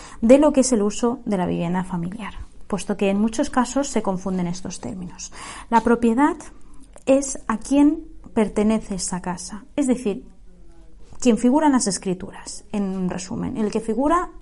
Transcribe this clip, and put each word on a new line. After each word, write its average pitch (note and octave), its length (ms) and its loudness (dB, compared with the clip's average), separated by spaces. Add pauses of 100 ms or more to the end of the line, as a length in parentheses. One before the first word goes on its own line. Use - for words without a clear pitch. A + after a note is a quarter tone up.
(200)
de A#3 180 10
lo D4 140 6
que C#4 100 4
es B3+ 120 2
el G#3+ 80 4
uso A#3 440 0
de G3+ 120 0
la F3+ 80 0
vivienda E3+ 400 -2
familiar, F#3 480 -6 (340)
puesto G3+ 300 -4
que G3 120 2
en G3 100 2
muchos A3+ 300 0
casos C4 380 0
se A3+ 140 0
confunden F#3 460 -2
estos F3+ 340 -8
términos. F#3 500 -12 (380)
La A3+ 100 4
propiedad A#3+ 560 4 (720)
es C4+ 420 2
a A3+ 100 0
quien C#4+ 460 4 (300)
pertenece G#3+ 640 0
esa F3+ 260 -4
casa, F#3 420 -8 (140)
es C#4+ 100 2
decir, G#3+ 380 0 (960)
quien A#3 160 6
figura C4+ 300 4
en C#4+ 60 6
las A#3+ 140 2
escrituras, - 840 -6
en G#3 120 -2
un F#3+ 260 -2
resumen, F3+ 460 -6
el G#3 160 0
que A3 80 -2
figura D4 520 0 (100)